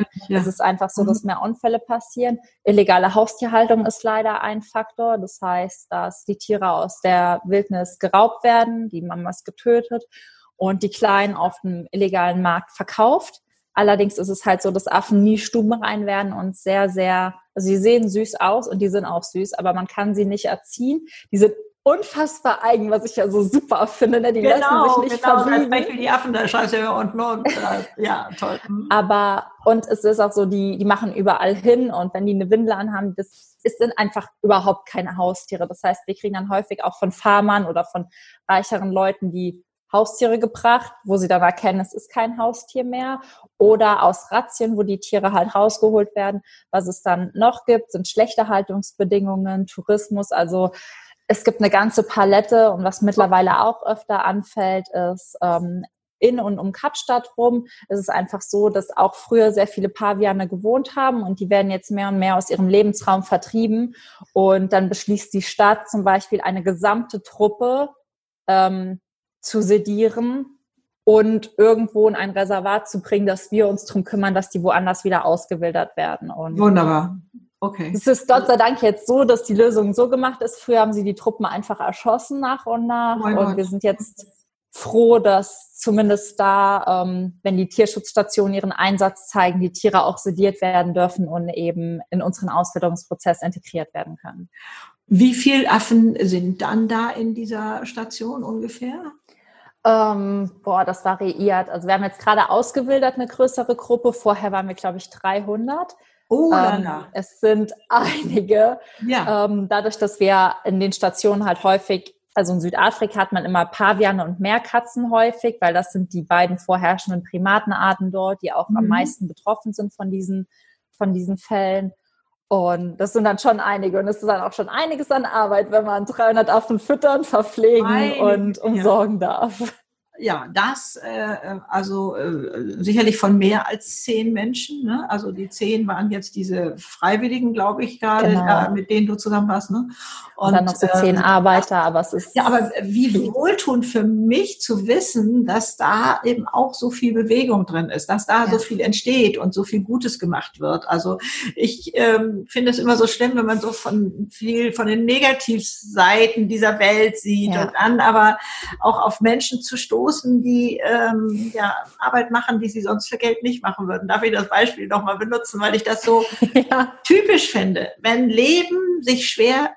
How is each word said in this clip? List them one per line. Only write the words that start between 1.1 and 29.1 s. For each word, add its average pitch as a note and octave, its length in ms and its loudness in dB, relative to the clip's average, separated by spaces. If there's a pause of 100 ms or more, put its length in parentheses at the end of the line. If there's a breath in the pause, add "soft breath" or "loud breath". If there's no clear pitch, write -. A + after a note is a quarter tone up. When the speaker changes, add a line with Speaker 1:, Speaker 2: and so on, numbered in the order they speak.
Speaker 2:
mehr F#3+ 180 -4
Unfälle A3+ 380 -2
passieren. A#3+ 600 -4 (260 soft breath)
Illegale G3 500 4
Haustierhaltung A3+ 720 2
ist - 160 -6
leider A3 400 -2
ein G#3+ 200 -6
Faktor, A3+ 560 -4
das F#3+ 220 -12
heißt, F3+ 520 -4
dass F3 320 -6
die G3+ 120 -4
Tiere F#3+ 360 -2
aus F3+ 280 -4
der F3+ 440 2
Wildnis F#3+ 560 -2
geraubt G#3 420 2
werden, A#3 460 2
die E3 140 -10
Mamas F3 420 -10
getötet A#3 580 -2 (540 soft breath)
und F#3+ 260 -2
die G#3 80 -2
Kleinen G3+ 460 0
auf - 240 -4
dem F3 320 -8
illegalen F#3 500 0
Markt F3 300 -2
verkauft. - 680 0 (320)
Allerdings G3+ 460 2
ist F#3 100 -4
es F#3+ 160 -6
halt F#3+ 180 2
so, F#3+ 100 0
dass F#3+ 160 -4
Affen G3+ 340 2
nie G#3+ 160 4
stubenrein G#3+ 680 -2
werden G3 280 -2
und F#3+ 240 -8
sehr, G3 340 0
sehr, F#3 440 -2 (200)
also F#3+ 140 -4
sie G3 80 2
sehen A3+ 340 4
süß G#3+ 300 -4
aus G#3 260 0
und F#3+ 140 -6
die G3+ 80 0
sind G3 160 -2
auch E3+ 180 -6
süß, F#3+ 320 -8
aber F#3 200 -2
man F#3 120 -6
kann G#3 260 -4
sie G3+ 120 0
nicht G3+ 220 -4
erziehen. C4+ 600 -6 (240 loud breath)
Die G3+ 80 0
sind G#3 140 6 (320)
unfassbar D4 800 -2
eigen, G#3+ 260 2
was A3 140 0
ich A3+ 120 -8
ja G3+ 140 0
so G#3 120 2
super G3+ 440 2
finde, A#3 340 2
ne? A#3+ 120 2
Die A3 100 0
Speaker 1:
Genau, A3+ 140 6 (300)
Speaker 2:
lassen B3+ 160 6
sich B3+ 100 -2
nicht A#3+ 100 -6
Speaker 1:
genau, B3 160 6
Speaker 2:
verbiegen. C#4 240 2
Speaker 1:
dann B3 80 -2
brechen B3 280 -2
die B3 120 -2
Affen B3+ 220 0
da A3 160 0
Scheiße A3 440 0
und, G#3+ 260 -4
und, A#3 280 -2
äh, G3 380 -4 (120)
ja, G#3 320 -4 (100)
toll. F#3 300 -6
Mhm. G#3 220 -6
Speaker 2:
Aber, G3+ 560 0 (180)